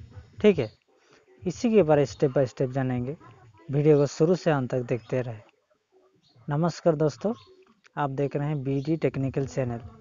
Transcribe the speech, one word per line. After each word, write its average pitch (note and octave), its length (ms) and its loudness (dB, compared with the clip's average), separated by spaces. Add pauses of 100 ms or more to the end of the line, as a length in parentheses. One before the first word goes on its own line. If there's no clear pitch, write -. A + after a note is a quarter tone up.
(420)
ठीक G3+ 180 4
है। A2+ 100 -4 (720)
इसी F#3 280 -2
के G#3+ 120 6
बारे D3 220 4
step C3 280 -2
by C#3+ 140 2
step B2+ 240 -4
जानेंगे। B2+ 440 -4 (540)
वीडियो D3 280 4
को C#3+ 100 4
शुरू E3 280 2
से E3 160 -2
अंत C3+ 200 -2
तक C3 160 -2
देखते B2+ 340 -4
रहें। A#2 200 -10 (1040)
नमस्कार D#3+ 480 0
दोस्तों, D#3 380 -2 (640)
आप C#3+ 140 -2
देख C#3 240 -4
रहे C#3+ 120 -2
हैं D3+ 160 -4
बीडी C#3 340 -2
Technical C3+ 500 -2
Channel। A#2+ 320 -6 (220)